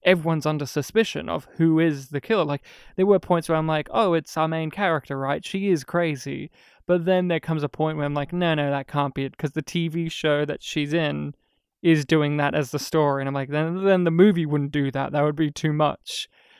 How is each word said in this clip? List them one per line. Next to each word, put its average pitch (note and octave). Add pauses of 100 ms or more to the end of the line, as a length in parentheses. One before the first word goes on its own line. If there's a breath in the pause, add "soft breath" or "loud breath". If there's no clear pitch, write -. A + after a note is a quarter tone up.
everyone's E3
under D3+
suspicion -
of - (100)
who D#3+
is C#3+
the D3
killer. G3+
Like, C#3+ (340 loud breath)
there F#3
were G3
points E3+
where D#3+
I'm D#3
like, D#3
"Oh, G3
it's D#3+
our D#3+
main D#3+
character, E3
right? C3+
She G3
is D#3+
crazy." C#3+ (360 soft breath)
But F3
then F#3
there E3
comes D#3
a C#3+
point D#3
where D3
I'm C#3+
like, C#3+
"No, F3
no, C#3+
that C#3
can't C#3
be C3+
it," -
'cause C#3+
the D#3+
T E3+
V E3
show D3
that C#3+
she's D3
in D3 (480)
is D#3+
doing D3
that C#3+
as D3
the D3
story. C#3+
And C#3
I'm C#3
like, C3+
"Then, E3
then F#3+
the E3+
movie F3
wouldn't C#3+
do C#3+
that. C#3
That D3
would D3+
be D3+
too D3+
much - (300 soft breath)